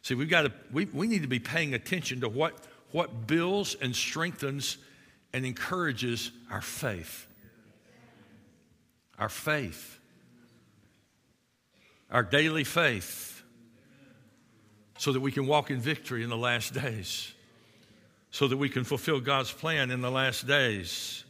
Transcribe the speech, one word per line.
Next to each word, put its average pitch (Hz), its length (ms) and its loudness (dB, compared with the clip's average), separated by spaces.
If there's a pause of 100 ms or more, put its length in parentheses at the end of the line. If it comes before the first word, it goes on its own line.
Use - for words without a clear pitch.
See, - 140 -2
we've 143 160 0
gotta, 156 220 6 (200)
we, 165 140 2
we 151 200 -2
need 214 160 2
to 139 60 -2
be 123 100 2
paying 143 360 0
attention 127 480 -2
to 120 60 0
what, 135 380 -2 (260)
what 117 340 -2
builds 170 480 2
and 127 200 -2
strengthens 139 840 -2 (560)
and 131 100 0
encourages 127 880 -2 (180)
our - 120 -4
faith. - 640 -6 (1900)
Our 110 100 -2
faith. 139 720 -4 (2000)
Our 123 120 4
daily 151 420 4
faith. 135 640 0 (1700)
So 143 140 2
that 131 80 2
we 135 120 0
can 139 140 0
walk 147 240 4
in 131 100 0
victory 127 420 -2
in 117 60 -4
the 117 80 -2
last 120 380 0
days. 113 580 -4 (1000)
So 143 160 2
that 131 100 2
we 143 100 2
can 165 160 0
fulfill 143 340 0
God's 131 320 2
plan 151 400 0
in 127 120 -2
the 123 80 0
last 131 360 0
days. 117 840 2